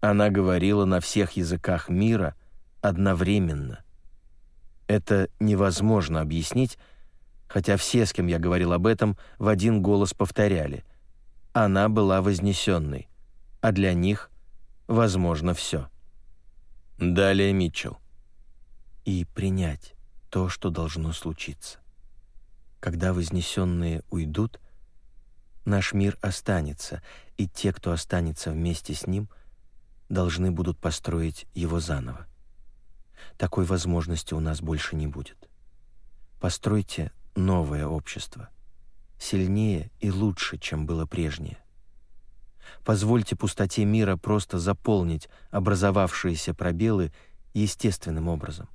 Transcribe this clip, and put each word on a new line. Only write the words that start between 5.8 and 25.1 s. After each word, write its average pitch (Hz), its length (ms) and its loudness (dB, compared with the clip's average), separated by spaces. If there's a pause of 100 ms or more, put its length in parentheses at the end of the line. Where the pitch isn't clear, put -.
объяснить, 80 560 0 (720)
хотя 98 280 0
все, 113 300 2
с - 80 -4
кем 90 140 0
я 85 120 0
говорил 87 320 2
об 87 160 2
этом, 107 300 2 (220)
в 101 80 0
один 104 340 4
голос 98 320 4
повторяли: 92 720 0 (680)
"Она 101 360 4
была 98 320 4
вознесённой, 90 880 0 (520)
а 113 100 4
для 95 220 4
них 92 380 0 (560)
возможно 90 680 2
всё". 76 360 -4 (1080)
Далее 98 540 4
Митчелл. 92 460 0 (1080)
"И 90 200 0
принять 92 680 -4 (340)
то, 92 200 0
что - 200 -4
должно 82 440 -4
случиться. - 680 -10 (1000)
Когда 87 340 0
вознесённые 87 960 0
уйдут, 82 500 -2 (1040)